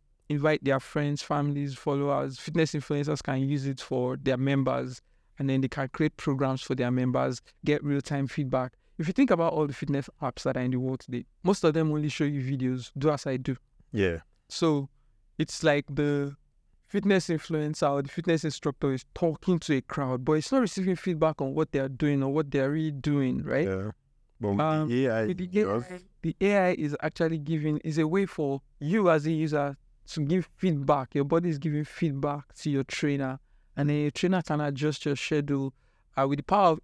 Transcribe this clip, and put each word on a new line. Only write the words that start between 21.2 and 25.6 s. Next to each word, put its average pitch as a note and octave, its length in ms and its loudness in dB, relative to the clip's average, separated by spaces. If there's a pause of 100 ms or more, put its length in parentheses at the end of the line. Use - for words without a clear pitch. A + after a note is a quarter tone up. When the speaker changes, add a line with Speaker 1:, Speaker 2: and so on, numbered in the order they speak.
Speaker 1:
on C3+ 140 -4
what D#3 160 0
they C#3+ 80 0
are C3+ 100 -2
doing C#3 320 2
or C3+ 100 0
what D3 200 0
they C#3 80 2
are C3+ 100 2
really D#3 220 -2
doing, C#3 520 0
right? C#3+ 240 0
Speaker 2:
Yeah. G#2+ 240 -4 (480)
But G#2 120 0
with G2+ 80 2
Speaker 1:
Um, D#3 280 2
Speaker 2:
the B2 200 2
A A2+ 80 2
I, A2+ 100 2
Speaker 1:
with F#2+ 140 -2
the - 80 -6
Speaker 2:
does B2 420 0